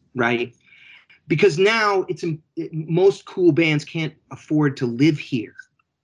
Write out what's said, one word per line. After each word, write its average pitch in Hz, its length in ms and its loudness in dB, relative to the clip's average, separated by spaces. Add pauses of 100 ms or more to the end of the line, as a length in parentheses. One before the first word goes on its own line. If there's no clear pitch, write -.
(140)
right? 120 400 -2 (760)
Because 170 300 2
now 202 500 2
it's 170 140 -8
im-, 165 200 -6 (140)
it, 165 160 -10
most 170 520 0
cool 175 280 2
bands 151 320 2
can't 156 300 -8 (160)
afford 147 480 -2
to 131 80 -4
live 143 320 2
here, 107 360 -8 (500)